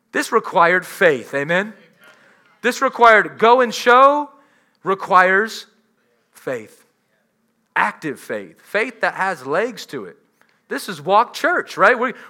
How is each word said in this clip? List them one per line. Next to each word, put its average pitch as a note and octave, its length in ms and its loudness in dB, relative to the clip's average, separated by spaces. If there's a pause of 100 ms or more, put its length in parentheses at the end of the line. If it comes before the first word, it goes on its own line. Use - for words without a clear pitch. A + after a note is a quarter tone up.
(120)
This - 200 -4
required F3+ 540 0
faith, C#3+ 480 0
amen? F3 400 -4 (880)
This A#3+ 180 -2
required, A3 580 4
go A#3+ 220 4
and A#3 140 -2
show C#4 560 4 (520)
requires F#3+ 840 0 (680)
faith. - 520 -14 (920)
Active E3 440 -6
faith. G2+ 440 -12
Faith A#3 380 -6
that F3 140 -4
has E3+ 300 -6
legs F3+ 420 -6
to A2+ 200 -14
it. E2+ 100 -20 (520)
This - 200 -10
is E3+ 120 -12
Walk G3+ 340 0
Church, - 420 -4
right? A3+ 220 4
We, A#3+ 160 -4 (160)